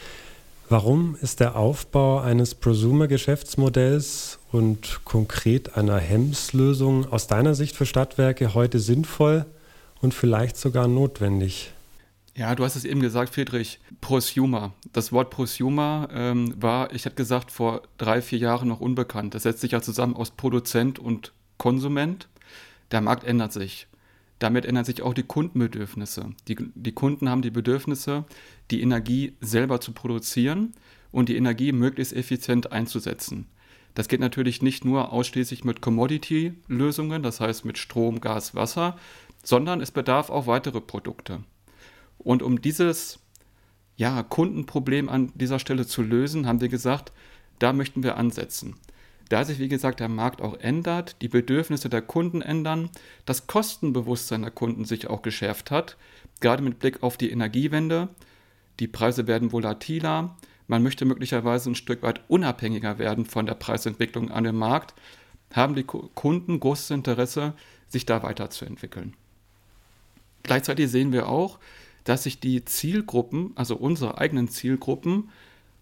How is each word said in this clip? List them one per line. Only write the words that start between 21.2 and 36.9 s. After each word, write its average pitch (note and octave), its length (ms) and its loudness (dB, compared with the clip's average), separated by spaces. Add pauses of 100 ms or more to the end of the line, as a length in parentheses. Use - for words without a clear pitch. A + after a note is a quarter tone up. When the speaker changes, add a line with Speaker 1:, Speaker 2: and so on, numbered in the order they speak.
Speaker 2:
Konsument. C#3+ 720 0 (640)
Der A2 100 2
Markt A#2+ 220 2
ändert A#2 300 0
sich. G2 340 -8 (520)
Damit A#2+ 280 2
ändern A#2+ 180 2
sich B2 160 -6
auch B2 140 0
die B2+ 80 0
Kundenbedürfnisse. A2+ 1080 -4 (180)
Die, A2 100 -4 (180)
die A#2 160 -6
Kunden C#3 360 0
haben B2+ 140 2
die A#2+ 80 0
Bedürfnisse, C3+ 760 -2 (460)
die A#2 140 0
Energie B2 580 0
selber A#2+ 400 2
zu A#2 120 -10
produzieren B2+ 800 0 (380)
und B2 160 2
die A2+ 100 0
Energie B2 340 2
möglichst C3 420 0
effizient B2 580 0
einzusetzen. A2 760 -6 (480)
Das A2 120 -2
geht B2+ 120 2
natürlich B2+ 420 0
nicht C3 240 0
nur B2+ 260 0
ausschließlich B2 520 -2
mit A#2+ 180 -2
Commodity-Lösungen, D3+ 1400 0